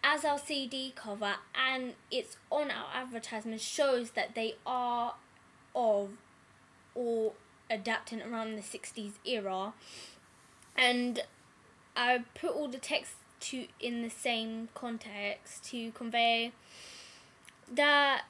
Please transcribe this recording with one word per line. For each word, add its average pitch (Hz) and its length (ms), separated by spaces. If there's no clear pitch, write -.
as 294 220
our 285 120
C 285 300
D 262 260
cover, 202 420
and 262 400
it's - 240
on 285 200
our - 240
advertisement, 226 680
shows 254 500
that - 240
they 226 200
are 240 500
of 214 440
or 233 380
adapting 226 520
around 220 340
the 202 80
sixties - 600
era. 196 500
And 247 480
I 247 380
put - 180
all 294 160
the 254 120
text - 340
to, - 280
in 240 220
the 233 80
same 226 640
context 208 920
to 226 260
convey 233 600
that 285 580